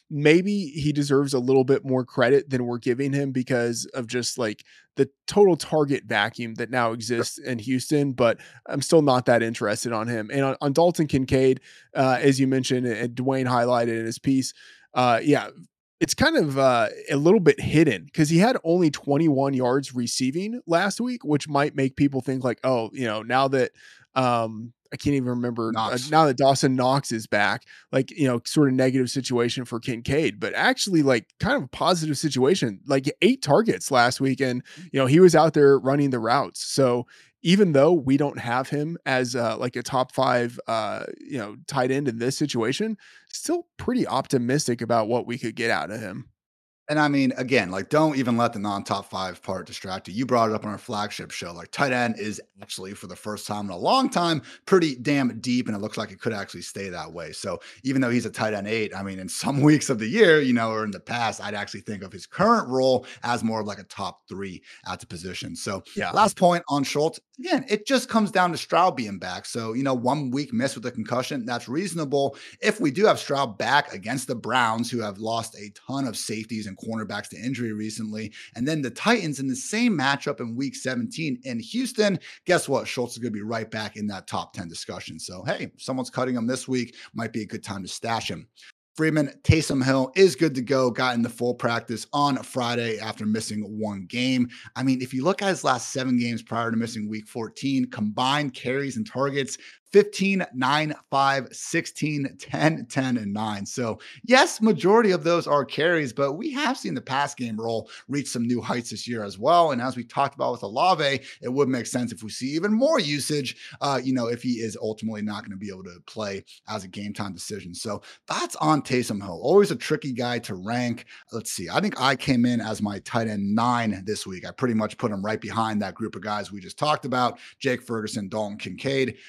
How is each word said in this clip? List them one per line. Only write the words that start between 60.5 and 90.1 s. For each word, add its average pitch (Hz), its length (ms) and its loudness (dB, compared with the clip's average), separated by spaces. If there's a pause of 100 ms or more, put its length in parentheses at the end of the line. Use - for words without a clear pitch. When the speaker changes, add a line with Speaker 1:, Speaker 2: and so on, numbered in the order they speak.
Speaker 2:
know, 113 180 2
or 110 140 -2
in 104 80 -4
the 90 80 -12
past, 117 420 -4
I'd 104 120 -8
actually 101 260 -8
think 98 240 -10
of 92 80 -16
his 92 120 -16
current 202 440 2
role 131 360 4 (200)
as 120 180 -2
more 113 180 -2
of, 104 60 -6
like, 101 140 -10
a 95 40 -18
top - 440 -10
three 95 340 -10 (240)
at 92 140 -8
the - 60 -20
position. 87 500 -10
So 98 260 -6 (140)
Speaker 1:
Yeah. 90 160 -4
Speaker 2:
last 208 240 4
point 175 320 4
on 143 160 2
Schultz, 151 340 0 (220)
again, 311 280 0
it 208 160 -2
just 247 240 0
comes 214 220 2
down 180 220 2
to 151 40 -6
Stroud 170 380 2
being 104 240 -6
back. 90 260 -8
So, 113 280 -6
you 127 100 -4
know, 135 120 0
one 131 360 0
week 139 220 -4
miss 123 240 -2
with 123 100 -8
a 120 60 -6
concussion, 123 520 -4
that's 120 240 -6
reasonable. 143 680 -2 (240)
If 214 200 0
we 151 120 0
do 190 140 4
have 156 120 6
Stroud 135 400 -2
back 131 340 2
against 113 360 -6
the 127 80 -4
Browns, 113 520 0
who 120 120 -4
have 101 180 -6
lost 110 380 -6
a 104 180 -14
ton 135 320 -8
of 107 100 -6
safeties 110 500 -6
and 95 100 -12
cornerbacks 104 540 -8
to 95 60 -18
injury 117 360 -6
recently, 107 580 -8 (240)
and 123 140 -4
then 156 140 -2
the 123 80 -4
Titans 170 500 0
in 135 80 -4
the 127 80 -2
same 226 400 0
matchup 139 440 0
in 117 140 -8
week 131 200 -4
seventeen 127 720 -4
in 123 140 -6
Houston, 208 600 -2 (260)
guess 175 240 2
what? 117 180 0
Schultz 120 280 -4
is 120 40 -12
gonna 117 120 -4
be 104 100 -6
right 110 300 -6
back 107 260 -6
in 107 120 -6
that 95 180 -8
top 87 260 -6
ten 90 160 -10
discussion. 80 500 -12
So, 92 260 -14
hey, 151 340 -6
someone's 131 320 -6
cutting 127 240 -2
him 113 120 -2
this 127 220 -4
week. 123 260 -4 (200)
Might 113 180 -8
be 113 80 -4
a 104 60 -6
good - 180 -10
time 98 180 -8
to 92 60 -12
stash 113 420 -6
him. 85 160 -10 (480)
Freeman, 156 380 0 (100)
Taysom 147 400 4
Hill 131 340 2